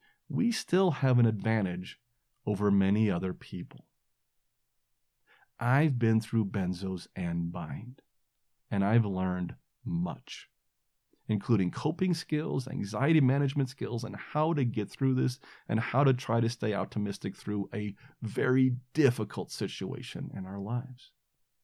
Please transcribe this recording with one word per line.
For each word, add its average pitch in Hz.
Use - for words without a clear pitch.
we 165
still 190
have 131
an 117
advantage 98
over 101
many 101
other 90
people. -
I've 135
been 113
through 113
benzos 92
and 85
bind, 90
and 98
I've 110
learned 92
much, -
including 101
coping 175
skills, 151
anxiety 123
management 139
skills, 110
and 101
how 156
to 147
get 107
through 135
this, 127
and 156
how 131
to 139
try 117
to 113
stay 110
optimistic 101
through 101
a 104
very 127
difficult 120
situation -
in 95
our 95
lives. 123